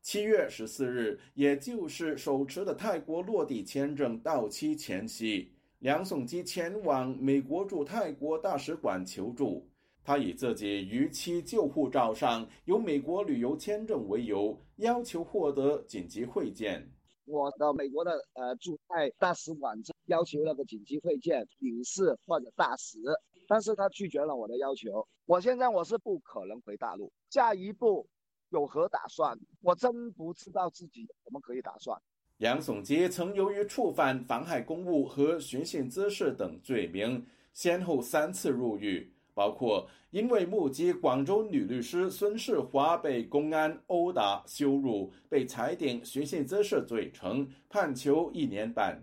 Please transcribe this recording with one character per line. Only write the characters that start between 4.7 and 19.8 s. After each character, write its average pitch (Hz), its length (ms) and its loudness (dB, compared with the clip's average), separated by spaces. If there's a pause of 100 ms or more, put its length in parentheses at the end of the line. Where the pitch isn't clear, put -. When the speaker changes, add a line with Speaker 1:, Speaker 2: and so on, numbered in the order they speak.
Speaker 1:
前 104 320 -6
夕， 110 460 -2 (260)
梁 147 260 0
颂 156 220 -4
基 175 160 -6
前 185 400 -4
往 131 380 0
美 135 200 4
国 165 240 -2
驻 185 200 -2
泰 190 260 -2
国 147 260 -4
大 160 220 0
使 151 160 -4
馆 95 320 -2
求 98 240 -6
助。 117 400 -2 (320)
他 143 160 2
以 98 140 0
自 123 200 0
己 101 360 -2
逾 131 200 2
期 170 320 -4
旧 185 280 0
护 139 200 0
照 120 240 2
上 113 360 0 (160)
有 185 120 4
美 175 220 2
国 170 240 -2
旅 147 160 0
游 131 180 0
签 208 300 -4
证 139 220 -2
为 113 160 0
由， 104 360 0 (160)
要 240 280 2
求 170 180 -4
获 165 300 0
得 139 300 4
紧 135 260 -8
急 107 160 -4
会 123 260 -2
见。 95 340 -4 (420)
Speaker 2:
我 143 220 0 (100)
的 147 160 4
美 139 140 -2
国 147 160 -2
的， 175 60 0 (220)
呃， 127 240 -4
驻 160 200 -8 (120)
泰 160 220 2
大 180 220 2
使 165 220 -6
馆 127 240 -6 (280)